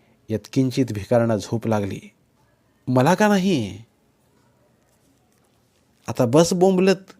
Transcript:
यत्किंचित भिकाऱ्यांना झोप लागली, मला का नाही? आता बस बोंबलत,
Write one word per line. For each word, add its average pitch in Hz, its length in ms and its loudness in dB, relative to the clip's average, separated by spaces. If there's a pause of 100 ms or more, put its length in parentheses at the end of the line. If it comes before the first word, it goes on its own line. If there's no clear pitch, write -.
(300)
यत्किंचित 127 640 -2
भिकाऱ्यांना 113 460 0
झोप 110 300 -6
लागली, 101 320 -4 (880)
मला 131 280 2
का 214 120 2
नाही? 160 560 -2 (2250)
आता - 180 0
बस 156 280 2
बोंबलत, 190 680 2